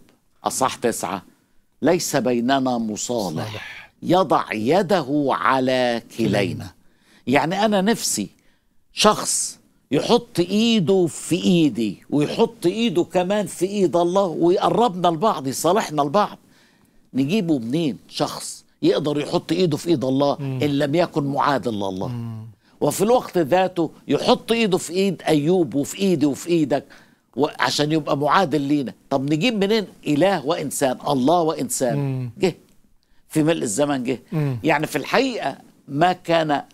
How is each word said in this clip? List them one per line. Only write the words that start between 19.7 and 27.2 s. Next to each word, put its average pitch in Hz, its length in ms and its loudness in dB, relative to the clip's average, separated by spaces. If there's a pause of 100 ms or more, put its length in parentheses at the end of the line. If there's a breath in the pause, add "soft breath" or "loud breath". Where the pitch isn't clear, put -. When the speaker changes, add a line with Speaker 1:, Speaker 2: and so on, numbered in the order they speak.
Speaker 1:
في 170 120 -4
إيد 139 160 0
الله 135 340 2
Speaker 2:
مم. 135 240 -6
Speaker 1:
إن 147 60 0 (100)
لم 143 160 0
يكن 165 280 0
معادل 135 500 0
لله؟ 98 340 -4
Speaker 2:
مم. 117 400 -10 (340 soft breath)
Speaker 1:
وفي 147 220 0
الوقت 240 340 2
ذاته 175 540 2 (160 loud breath)
يحط 147 440 0
إيده 226 260 2
في 151 160 -6
إيد 185 340 0
أيوب 156 480 2
وفي 139 220 -4
إيدي 180 280 2
وفي 143 240 -2
إيدك 147 360 0 (500 soft breath)